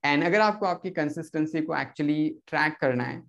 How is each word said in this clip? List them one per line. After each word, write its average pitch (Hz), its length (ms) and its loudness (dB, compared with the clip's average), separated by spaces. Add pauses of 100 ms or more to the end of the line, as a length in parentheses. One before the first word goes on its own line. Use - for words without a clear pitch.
And 143 200 2
अगर 180 160 4
आपको 208 260 2
आपकी 180 240 -4
कंसिस्टेंसी 156 720 -2
को 160 120 -4
actually 151 560 0 (160)
ट्रैक 151 340 0
करना 127 240 2
है - 240 -10